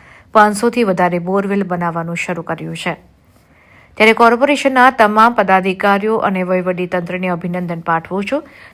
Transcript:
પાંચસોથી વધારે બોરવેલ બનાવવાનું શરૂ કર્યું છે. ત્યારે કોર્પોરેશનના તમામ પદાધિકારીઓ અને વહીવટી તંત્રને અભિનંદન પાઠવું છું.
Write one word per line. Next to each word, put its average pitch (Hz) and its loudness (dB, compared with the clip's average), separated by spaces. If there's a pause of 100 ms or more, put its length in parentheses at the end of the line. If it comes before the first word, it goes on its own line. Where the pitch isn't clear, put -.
(340)
પાંચસોથી 214 2
વધારે 180 0
બોરવેલ 196 -2
બનાવવાનું 170 -6
શરૂ 170 -8
કર્યું 160 -8
છે. 160 -6 (1040)
ત્યારે 220 4
કોર્પોરેશનના 254 4
તમામ 220 4
પદાધિકારીઓ 196 0
અને 190 -2
વહીવટી 180 -2
તંત્રને 180 -6
અભિનંદન 175 -6
પાઠવું 170 -4
છું. 262 -4 (300)